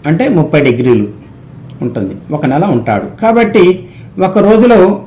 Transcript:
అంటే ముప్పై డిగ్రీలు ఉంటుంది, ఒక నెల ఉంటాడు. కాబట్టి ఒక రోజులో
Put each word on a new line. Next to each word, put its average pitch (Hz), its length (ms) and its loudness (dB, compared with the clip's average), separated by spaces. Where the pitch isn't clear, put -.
అంటే 170 140 0
ముప్పై 151 300 0
డిగ్రీలు 120 400 0
ఉంటుంది, 104 300 -6
ఒక 147 80 -6
నెల 139 180 0
ఉంటాడు. 110 320 -4
కాబట్టి 220 440 2
ఒక 190 100 -2
రోజులో 226 320 4